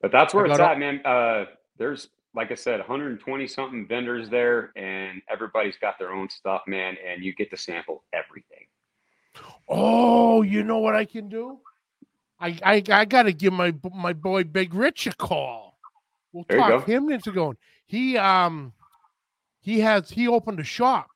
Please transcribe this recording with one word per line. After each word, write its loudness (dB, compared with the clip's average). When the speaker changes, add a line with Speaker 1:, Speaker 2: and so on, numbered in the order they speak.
Speaker 1:
But 0
that's 6
where 6
Speaker 2:
I 4
Speaker 1:
it's 4
Speaker 2:
got 6
Speaker 1:
at, 0
man. -4
Uh, 2
there's, -8
like -6
I -6
said, -4
a -10
hundred -8
twenty -8
something -10
vendors -6
there, 0
and -10
everybody's -4
got -4
their -10
own -6
stuff, -6
man, -6
and -10
you -8
get -6
to -14
sample -12
everything. -12
Speaker 2:
Oh, 6
you 0
know -2
what 2
I 2
can -14
do? -10
I, -4
I, 6
I 4
gotta 4
give 2
my, 0
my -4
boy -2
Big -2
Rich 0
a -4
call. -6
We'll -14
Speaker 1:
There 4
you 6
Speaker 2:
talk 4
Speaker 1:
go. 0
Speaker 2:
him 0
into -6
going. -2
He, -2
um, 2
he -2
has, 2
he 0
opened 0
a -6
shop. 0